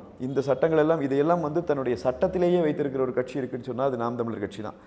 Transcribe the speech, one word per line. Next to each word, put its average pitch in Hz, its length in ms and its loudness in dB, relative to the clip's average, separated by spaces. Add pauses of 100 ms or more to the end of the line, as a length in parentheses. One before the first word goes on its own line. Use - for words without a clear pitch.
(200)
இந்த 131 220 -2
சட்டங்கள் 160 380 2
எல்லாம், 160 220 4
இதையெல்லாம் 143 400 2
வந்து 156 220 -2
தன்னுடைய 131 400 0
சட்டத்திலேயே 175 580 2
வைத்திருக்கிற 143 420 0
ஒரு 123 100 -2
கட்சி 123 220 -2
இருக்குன்னு 123 300 -6
சொன்னா, 123 180 -4
அது 135 140 0
நாம் 120 180 -2
தமிழர் 113 240 -4
கட்சி 101 220 -6
தான். 104 120 -10 (140)